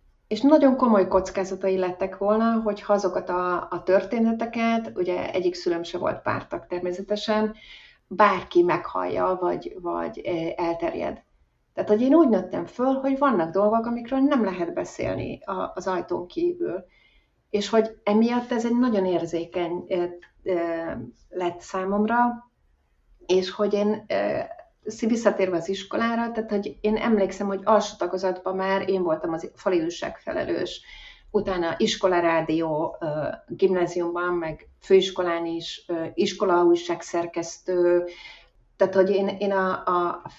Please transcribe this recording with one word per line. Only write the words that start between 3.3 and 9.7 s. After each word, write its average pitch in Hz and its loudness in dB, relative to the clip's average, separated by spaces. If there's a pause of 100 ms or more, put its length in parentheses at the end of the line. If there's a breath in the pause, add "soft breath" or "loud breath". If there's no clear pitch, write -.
a 175 -6
történeteket, 226 0
ugye 180 -2
egyik 180 0
szülőm 170 -2
se 175 -8
volt - -4
párttag - -6
természetesen, 208 -2 (520 loud breath)
bárki 185 4
meghallja, 180 0
vagy, - -4